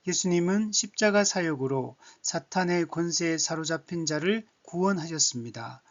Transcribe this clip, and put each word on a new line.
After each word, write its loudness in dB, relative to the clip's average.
예수님은 2
십자가 2
사역으로 0
사탄의 0
권세에 0
사로잡힌 -4
자를 0
구원하셨습니다. -2